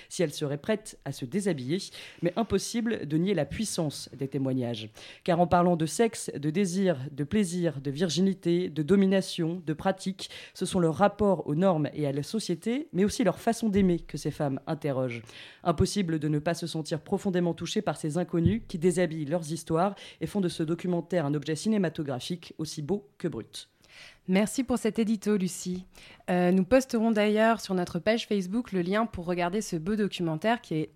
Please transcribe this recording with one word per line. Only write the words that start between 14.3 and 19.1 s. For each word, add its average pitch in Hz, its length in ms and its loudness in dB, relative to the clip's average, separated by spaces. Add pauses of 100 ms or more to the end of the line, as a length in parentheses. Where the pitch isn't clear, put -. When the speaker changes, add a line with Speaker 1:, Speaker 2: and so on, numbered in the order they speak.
Speaker 1:
femmes 143 360 -2
interrogent. 131 560 -2 (420)
Impossible 170 540 2
de 151 100 -2
ne 151 100 2
pas 170 160 -2
se 165 120 -8
sentir 160 340 -4
profondément 180 540 0
touché 170 280 -4
par 156 140 -2
ces 156 220 -2
inconnus 175 500 2
qui 180 100 -6
déshabillent 160 460 2